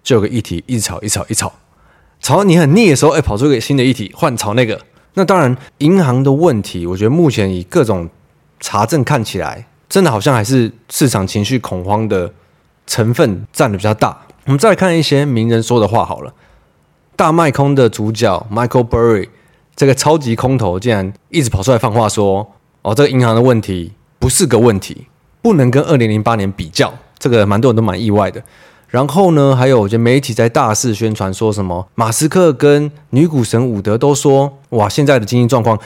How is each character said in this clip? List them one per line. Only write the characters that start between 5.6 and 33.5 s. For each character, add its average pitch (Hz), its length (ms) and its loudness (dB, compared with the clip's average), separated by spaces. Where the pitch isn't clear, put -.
银 170 260 2
行 131 200 0
的 139 80 2
问 143 280 2
题， 90 280 -8
我 92 80 -6
觉 101 80 -4
得 113 60 2
目 160 200 2
前 101 240 -2
以 90 80 -6
各 151 220 0
种 92 240 -4
查 - 260 -2
证 135 200 -2
看 131 180 -2
起 101 160 -8
来， - 300 -10
真 196 140 2
的 165 80 2
好 107 100 -2
像 139 140 0
还 113 80 0
是 117 300 0
市 - 180 0
场 101 160 0
情 104 200 -2
绪 123 160 -4
恐 90 240 -10
慌 107 240 -2
的 90 240 -2
成 117 260 0
分 107 380 -2
占 139 180 0
得 98 80 -4
比 95 60 -10
较 107 100 2
大。 - 280 -2
我 131 80 -2
们 143 40 2
再 180 120 2
来 190 80 4
看 180 200 0
一 165 60 0
些 143 220 0
名 117 240 -2
人 113 120 2
说 117 200 0
的 107 80 2
话 110 160 0
好 - 160 -10
了。 67 120 -16
大 165 160 2
卖 165 180 2
空 139 240 0
的 131 140 4
主 107 240 -4
角 107 360 -2
Michael 117 400 -2
Burry， 117 400 0
这 - 100 0
个 139 80 4
超 147 240 2
级 123 200 -2
空 131 200 -2
头 95 220 -2
竟 113 160 0
然 95 180 -4
一 165 120 -2
直 117 80 -2
跑 98 140 -4
出 131 80 2
来 120 60 4
放 110 140 -2
话 110 160 2
说： 101 440 -2
“哦， 104 120 -4
这 135 80 2
个 147 60 4
银 127 180 2
行 113 80 2
的 117 80 4
问 123 180 4
题 92 340 -8
不 101 80 0
是 - 180 0
个 123 100 0
问 110 220 4
题， - 300 -14
不 226 120 2
能 131 140 2
跟 135 140 2
二 156 140 0
零 117 120 2
零 107 140 0
八 117 140 0
年 98 160 -4
比 87 160 -10
较。” - 260 -4
这 - 100 -4
个 117 160 4
蛮 101 160 0
多 127 100 4
人 110 60 2
都 110 60 0
蛮 95 180 -2
意 110 120 0
外 101 180 2
的。 104 100 -14
然 135 220 -2
后 175 240 2
呢， 139 240 4
还 127 100 2
有 131 140 4
我 101 80 0
觉 110 80 -2
得 - 20 2
媒 120 220 2
体 131 120 -10
在 117 160 0
大 120 240 0
肆 107 220 -2
宣 110 180 -4
传 95 220 -6
说 107 180 -2
什 98 120 -4
么， 90 320 -6
马 113 160 -2
斯 156 160 -2
克 175 240 2
跟 147 360 2
女 143 160 2
股 151 160 -2
神 113 260 0